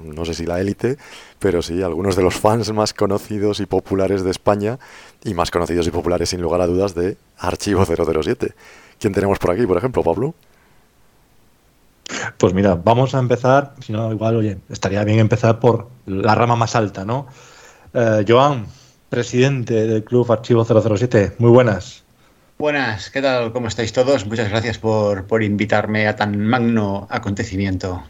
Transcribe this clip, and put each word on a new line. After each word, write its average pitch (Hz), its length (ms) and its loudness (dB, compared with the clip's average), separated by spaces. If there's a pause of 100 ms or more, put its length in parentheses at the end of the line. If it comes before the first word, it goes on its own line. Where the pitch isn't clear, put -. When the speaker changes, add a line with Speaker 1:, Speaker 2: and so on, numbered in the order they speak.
Speaker 1:
no 80 220 -8
sé 82 80 -6
si 85 100 -6
la 87 160 -2
élite, 104 380 -2 (400)
pero 87 240 0
sí 87 200 -4
algunos 90 340 -2
de 95 60 2
los 90 120 2
fans 107 360 2
más 107 220 0
conocidos 101 680 -2
y 98 40 -2
populares 95 600 -2
de 92 60 0
España, 104 480 -2 (460)
y 107 80 -6
más 85 180 -2
conocidos 85 360 0
y 87 40 0
populares, 85 380 -2
sin 90 140 -6
lugar 85 180 0
a 90 60 2
dudas, 92 280 0
de 90 220 -4 (220)
Archivo 92 480 0
cero 82 200 0
cero 78 160 -2
siete. 98 300 -4 (480)
¿Quién 101 140 -2
tenemos 98 240 2
por 87 140 0
aquí, 113 120 0
por 90 140 2
ejemplo, 123 240 -2
Pablo? 95 320 -2 (2000)
Speaker 2:
Pues 92 160 2
mira, 98 200 4
vamos 117 400 2
a 135 40 2
empezar, 127 560 2 (100)
si 110 80 -10
no, 113 200 -4
igual, 110 240 0
oye, 107 220 -2 (120)
estaría 101 340 -2
bien 107 140 4
empezar 113 420 4
por 113 280 2 (180)
la 101 280 0
rama 117 220 2
más 113 180 -2
alta, 95 300 -2
¿no? 127 220 -6 (680)
Eh, 110 340 2
Joan, 123 400 4 (440)
presidente 120 760 0
del 110 180 0
Club 120 280 0
Archivo 117 320 2
cero 110 180 4
cero 107 140 0
siete, 104 420 2
muy 117 120 6
buenas. 120 540 4 (520)
Speaker 3:
Buenas, 135 540 -4
¿qué 139 100 -4
tal? 123 320 -2
¿Cómo 120 160 -4
estáis 110 240 -4
todos? 127 320 2
Muchas 107 240 -4
gracias 110 300 -4
por, 104 480 -2
por 113 160 0
invitarme 107 640 -2
a 107 80 -2
tan 104 220 -2
magno 110 720 -2
acontecimiento. 95 1000 -6